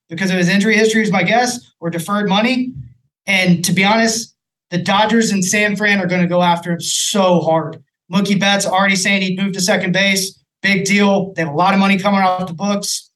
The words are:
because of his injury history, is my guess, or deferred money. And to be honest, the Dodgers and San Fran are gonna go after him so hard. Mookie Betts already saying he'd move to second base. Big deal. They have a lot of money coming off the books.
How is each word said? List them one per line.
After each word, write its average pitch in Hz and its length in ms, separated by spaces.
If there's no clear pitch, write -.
because 180 220
of 185 60
his 175 100
injury 202 280
history, 220 280
is 190 80
my 190 100
guess, 240 380
or 170 100
deferred 175 400
money. 240 440
And 180 400
to 175 80
be 190 100
honest, 226 520
the 175 80
Dodgers 214 540
and 190 120
San 208 320
Fran 208 240
are 180 80
gonna 180 200
go 175 140
after 175 300
him 170 100
so 185 600
hard. 160 420
Mookie 196 280
Betts 196 260
already 196 300
saying 196 260
he'd 185 180
move 196 140
to 196 80
second 185 300
base. 196 480
Big 196 220
deal. 202 480
They 165 100
have 147 100
a - 20
lot 185 180
of 196 60
money 196 200
coming 196 220
off 185 260
the 170 60
books. 202 640